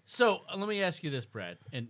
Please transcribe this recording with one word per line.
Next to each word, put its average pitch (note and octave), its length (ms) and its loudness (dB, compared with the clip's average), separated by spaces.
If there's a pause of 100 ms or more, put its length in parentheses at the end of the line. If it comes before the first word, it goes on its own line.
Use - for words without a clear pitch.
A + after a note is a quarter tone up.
So, G#3+ 360 4 (100)
uh, G3 60 -6
let G3+ 100 -2
me G#3 140 0
ask F3+ 220 0
you D3+ 80 -2
this, B2+ 120 -4
Brad, F2 360 -8 (120)
and, A#2+ 180 -6